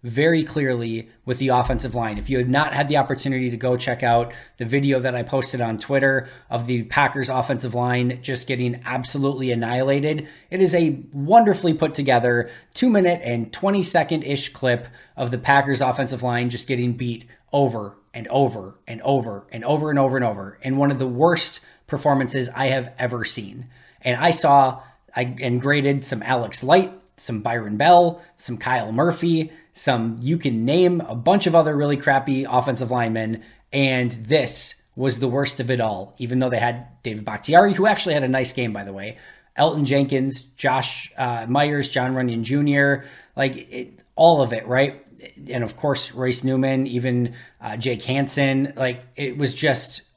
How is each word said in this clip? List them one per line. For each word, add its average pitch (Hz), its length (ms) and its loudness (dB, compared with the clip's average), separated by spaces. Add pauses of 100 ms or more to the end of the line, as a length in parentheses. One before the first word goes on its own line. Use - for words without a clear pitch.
very 151 380 2
clearly 120 640 -4 (160)
with 127 140 -4
the 131 80 0
offensive 123 480 2
line. 110 240 -2
If 107 100 -8
you 135 80 0
have 123 100 2
not 143 260 2
had 143 140 0
the 147 100 2
opportunity 131 520 0
to 120 80 -6
go 127 180 0
check 123 280 -4
out 120 280 2 (260)
the 120 80 -6
video 139 340 2
that 123 160 -2
I 120 80 -4
posted 127 380 -2
on 113 180 -2
Twitter 135 500 0 (180)
of 120 200 -4
the 120 160 -2
Packers 135 440 0
offensive 123 460 -2
line 123 480 0
just 127 260 -6
getting 123 380 -2
absolutely 131 680 -2
annihilated, 135 760 0 (240)
it 185 100 0
is 175 140 4
a 156 360 2
wonderfully 180 600 4
put 156 220 -2
together 120 560 2 (240)
two 254 160 2
minute 175 320 4
and 117 280 -4
twenty-second-ish 170 1000 -2
clip 120 380 -2 (300)
of 127 140 -4
the 123 80 -4
Packers 139 420 2
offensive 131 400 -2
line 120 300 0
just 120 160 -8
getting 123 260 -2
beat 120 320 -6 (260)
over 117 460 0 (160)
and 110 140 -12
over 113 500 0 (100)
and 113 140 -12
over 113 500 -2
and 117 140 -10
over 151 240 0
and 147 80 0
over 135 200 2
and 127 80 0
over 98 360 -6
in 135 160 -2
one 143 140 2
of 127 80 -2
the 131 80 -2
worst 156 540 0 (260)
performances 135 640 0
I 135 180 -2
have 127 320 -2
ever 123 260 -4
seen. 107 440 -10 (320)
And 123 200 -2
I 170 80 6
saw, 139 540 4 (320)
I, 123 260 -2
and 123 180 0
graded 139 460 2
some 117 160 -6
Alex 117 420 -4
Light, 185 300 4 (240)
some 110 240 -8
Byron 110 360 -4
Bell, 170 440 6 (140)
some 120 220 -10
Kyle 117 340 -4
Murphy, 160 600 0 (260)
some, 113 440 -2
you 147 160 0
can 117 280 -2
name 175 360 4
a - 140 -8
bunch 185 300 2
of 170 80 2
other 156 220 4
really 143 220 2
crappy 135 480 0
offensive 127 460 0
linemen, 113 520 -2 (280)
and 131 400 0
this 117 640 -2 (220)
was 127 240 -2
the 135 80 0
worst 135 320 -2
of 123 100 -4
it 123 120 2
all, 101 360 -4
even 123 220 -2
though 127 100 0
they 117 100 -2
had 120 280 -2 (160)
David 107 220 -8
Bakhtiari, 165 480 4
who 185 120 2
actually 190 280 2
had 143 100 2
a 131 60 0
nice 127 240 0
game, 120 180 -4
by 101 140 -8
the 98 80 -12
way, 101 240 -12 (400)
Elgton 151 260 2
Jenkins, 135 600 0
Josh, - 760 -4
uh, 120 320 -4
Myers, 143 400 2
Jon 131 260 -2
Runyan 120 280 -2
Junior, 143 640 2 (300)
like, 135 220 -2 (120)
it, - 300 -12 (160)
all 160 260 6
of 120 120 0
it, 110 120 -6
right? 131 400 0 (460)
And 123 100 -4
of 117 140 -6
course, - 380 -4
Royce 127 320 -2
Newman, 131 420 0
even, 123 480 -2 (240)
uh, 110 160 -10
Jake 120 280 -4
Hansen, 135 760 0
like, 127 240 -2 (160)
it 139 200 -8
was 139 160 -2
just - 500 -4 (140)